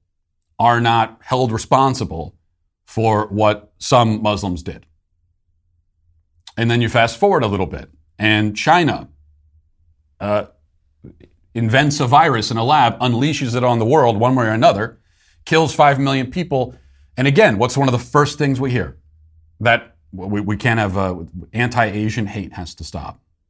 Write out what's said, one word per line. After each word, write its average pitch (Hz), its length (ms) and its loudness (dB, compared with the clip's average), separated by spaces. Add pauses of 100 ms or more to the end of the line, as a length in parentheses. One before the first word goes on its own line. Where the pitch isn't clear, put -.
(580)
are 117 220 2
not 117 420 0
held 127 280 -2
responsible 110 840 -2 (480)
for 110 420 0
what 107 520 0
some 113 440 2
Muslims 101 400 -4
did. - 240 -16 (1700)
And 117 140 0
then 117 100 2
you 117 80 0
fast 117 300 0
forward 190 240 2
a 113 60 -2
little 95 180 -2
bit, - 240 -14 (280)
and 107 380 0
China, 151 520 0 (1120)
uh, 104 260 -2 (1080)
invents 131 460 0
a 135 60 0
virus 135 440 2
in 113 60 -4
a 113 80 -2
lab, 127 360 2
unleashes 123 560 -2
it 123 80 -2
on 120 140 2
the 113 60 0
world 123 320 4
one 123 200 2
way 120 100 0
or 110 40 0
another, 113 480 0 (460)
kills 160 300 0
five 143 240 4
million 135 320 -2
people. 135 440 -6 (420)
And 131 100 0
again, 143 320 4
what's 123 180 0
one 135 120 2
of 123 40 0
the 123 60 0
first 147 400 0
things 139 220 -2
we 135 100 -4
hear? 95 260 -4 (640)
That 117 360 0 (160)
we, 98 280 -6
we 104 160 -4
can't 117 220 0
have, 98 180 -2
uh, 92 280 -4 (280)
anti-Asian 110 760 -2
hate 98 260 -10
has 87 240 -14
to 87 80 -14
stop. - 360 -14 (300)